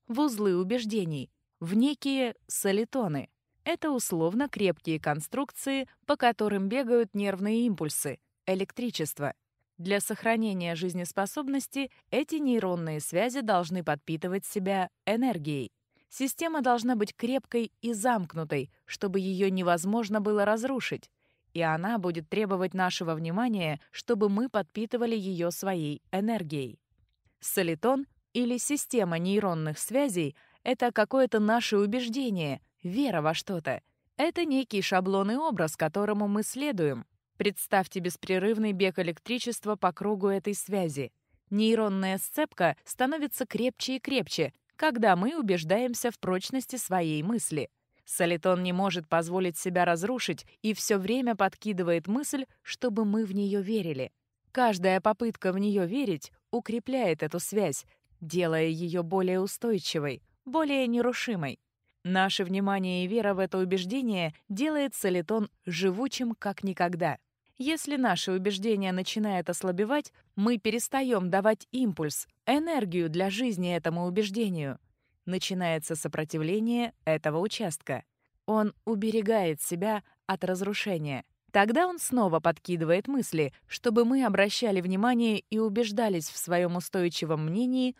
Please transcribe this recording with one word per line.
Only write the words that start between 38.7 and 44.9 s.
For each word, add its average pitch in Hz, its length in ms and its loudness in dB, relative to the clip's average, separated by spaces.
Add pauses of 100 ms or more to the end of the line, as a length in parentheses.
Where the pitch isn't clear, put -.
бег 190 260 0
электричества 214 760 -4
по 185 160 0
кругу 202 360 -2
этой 196 260 0
связи. 170 580 -4 (380)
Нейронная 202 720 2
сцепка - 640 0
становится 277 640 -2
крепче 247 480 -2
и 254 40 -4
крепче, 190 540 -2 (220)
когда 233 400 4